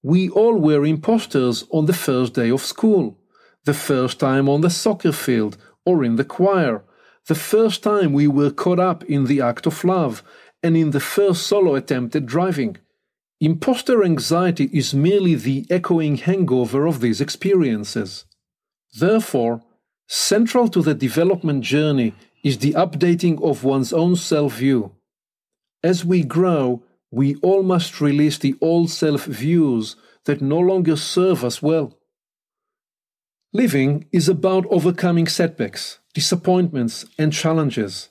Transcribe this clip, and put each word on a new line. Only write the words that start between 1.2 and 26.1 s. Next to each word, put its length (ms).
on 160
the 60
first 420
day 160
of 100
school, 580
the 100
first 460
time 280
on 120
the 100
soccer 420
field 440
or 200
in 120
the 80
choir, 600
the 80
first 480
time 300
we 160
were 220
caught 280
up 260
in 200
the 160
act 260
of 180
love, 380
and 140
in 140
the 100
first 460
solo 280
attempt 400
at 120
driving. 500
Imposter 640
anxiety 680
is 220
merely 400
the 340
echoing 480
hangover 680
of 140
these 200
experiences. 1040
Therefore, 640
central 640
to 120
the 140
development 680
journey 500
is 160
the 140
updating 720
of 220
one's 280
own 240
self-view. 760
As 220
we 180